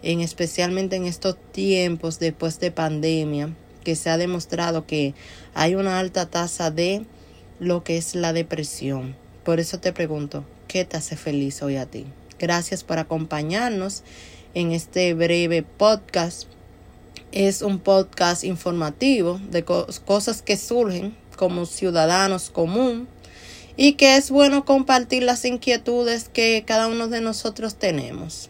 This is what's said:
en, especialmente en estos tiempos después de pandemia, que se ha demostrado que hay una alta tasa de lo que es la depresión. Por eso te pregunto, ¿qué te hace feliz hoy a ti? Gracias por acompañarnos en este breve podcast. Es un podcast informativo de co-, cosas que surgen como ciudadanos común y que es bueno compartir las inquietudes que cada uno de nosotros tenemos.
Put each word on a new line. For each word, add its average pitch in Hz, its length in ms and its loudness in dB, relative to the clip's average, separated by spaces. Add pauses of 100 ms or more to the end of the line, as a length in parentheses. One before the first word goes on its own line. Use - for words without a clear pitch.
en, 170 180 0
especialmente 180 760 -2
en 180 100 -4
estos 180 300 -4 (160)
tiempos 180 680 0
después 165 420 -4
de 180 100 -2
pandemia, 156 840 -2 (300)
que 165 120 -2
se 165 140 -4
ha 165 60 2
demostrado 170 720 -2
que 143 280 -2 (400)
hay 165 200 2
una 190 240 0
alta 185 320 -4
tasa 170 400 -2
de 180 340 -2 (540)
lo 175 260 -2
que 170 120 -2
es 165 180 -6
la 170 180 -2
depresión. 139 840 -4 (280)
Por 165 160 2
eso 170 180 -6
te 180 140 -2
pregunto, 147 520 -6 (220)
¿qué 180 180 -2
te 170 120 -8
hace 160 200 -8
feliz 143 460 -4
hoy 139 140 -4
a 131 100 -6
ti? 117 200 -14 (320)
Gracias 175 460 -2
por 165 140 -2
acompañarnos 170 1040 -4 (520)
en 170 180 0
este 175 420 0
breve 170 480 2
podcast. 196 840 0 (880)
Es 196 280 2
un 196 180 -2
podcast 185 680 2
informativo 180 960 0 (100)
de 170 140 0
co-, 175 220 0 (180)
cosas 208 380 0
que 202 140 0
surgen 208 600 -2 (200)
como 175 300 0
ciudadanos 180 840 2
común 233 580 0 (680)
y 285 180 6
que 269 220 8
es 277 140 2
bueno 277 340 6
compartir 254 600 4
las 247 200 2
inquietudes 240 840 0
que 226 380 2
cada 226 220 2
uno 226 200 -2
de 233 120 -2
nosotros 220 560 -4
tenemos. - 720 -4